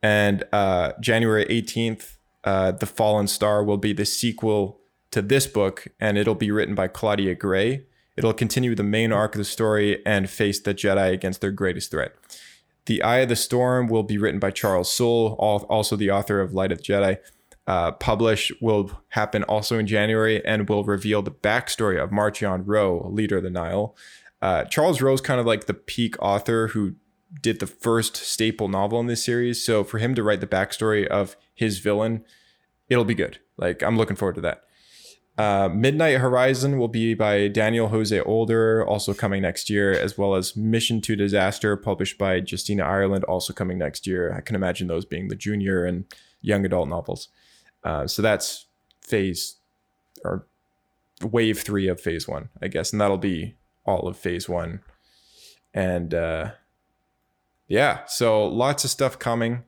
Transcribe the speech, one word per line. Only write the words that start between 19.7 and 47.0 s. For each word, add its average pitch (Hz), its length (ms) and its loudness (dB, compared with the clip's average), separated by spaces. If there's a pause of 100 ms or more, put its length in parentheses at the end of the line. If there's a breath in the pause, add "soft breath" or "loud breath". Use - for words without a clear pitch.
in 107 80 0
January 110 580 2
and 107 220 0
will 104 160 0
reveal 101 380 0
the 95 160 -8 (120)
backstory 107 540 0
of 90 80 -4
Marchion 101 540 0
Ro, 98 440 2
leader 101 280 0
of 87 60 0
the 92 60 -6
Nile. 90 460 -4 (460 loud breath)
Uh, 92 240 0
Charles 151 360 2
Ro's 135 200 4
kind 131 180 0
of, 117 60 0
like, 110 220 0
the 101 60 -2
peak - 460 -4
author 110 540 0
who 101 220 -2 (460)
did 110 180 0
the 98 80 -4
first 113 500 -2
staple 110 500 -2
novel 101 320 0
in 120 80 -2
this 117 160 -2
series. 120 400 -2
So 107 220 2
for 107 140 -6
him 120 160 0
to 117 80 0
write 101 180 2
the 101 60 -6
backstory 101 600 0
of 98 300 -2 (180 soft breath)
his 104 240 -2
villain, 107 460 0 (640 soft breath)
it'll 120 160 4
be 110 100 0
good. - 240 -4 (160)
Like, - 260 -2
I'm 110 160 2
looking 107 200 0
forward 95 180 -2
to - 60 -8
that. 87 220 -4 (760 loud breath)
Uh, 98 320 2
Midnight 135 500 2
Horizon 127 580 2
will 120 120 0
be 113 240 0
by 104 340 2
Daniel 110 400 2
Jose 110 340 0
Older, 113 640 2
also 101 280 0
coming 98 280 -2
next 90 280 -4
year, 101 240 2
as - 240 0
well 98 180 2
as 92 220 -2
Mission 113 440 0
to 110 140 -2
Disaster, 101 600 2
published 98 400 -4
by 95 280 0
Justina 98 380 -4
Ireland, 98 400 0
also 90 300 -4
coming 92 240 -4
next 76 280 -6
year. 90 320 -2
I - 40 -8
can 110 160 -6
imagine 92 300 -2
those 85 180 -4
being 90 240 -8
the 104 60 -6
junior 98 500 -2
and 90 180 -2 (380 loud breath)
young 101 240 0
adult 90 240 0
novels. - 400 -8 (540 soft breath)